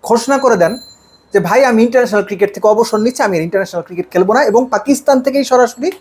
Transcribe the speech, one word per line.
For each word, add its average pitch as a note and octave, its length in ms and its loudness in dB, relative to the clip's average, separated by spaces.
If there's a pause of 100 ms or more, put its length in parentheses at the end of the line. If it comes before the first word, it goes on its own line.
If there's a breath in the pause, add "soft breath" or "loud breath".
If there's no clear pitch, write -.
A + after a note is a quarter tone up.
ঘোষণা A#3+ 360 0
করে B3 180 2
দেন F3 160 2 (600)
যে, G3+ 80 2
"ভাই, G#3 240 2
আমি A3+ 180 2
ইন্টারন্যাশনাল A#3 420 0
ক্রিকেট G3+ 300 -4
থেকে - 140 -4
অবসর G#3+ 300 0
নিচ্ছি, B3 240 -2
আমি G3+ 140 0
আর D#3+ 60 0
ইন্টারন্যাশনাল F3 400 -4
ক্রিকেট F3 280 -10
খেলবো F#3 220 0
না," C4+ 120 2
এবং A#3+ 260 2
পাকিস্তান C4 500 0
থেকেই C4+ 240 -2
সরাসরি B3 460 0 (100)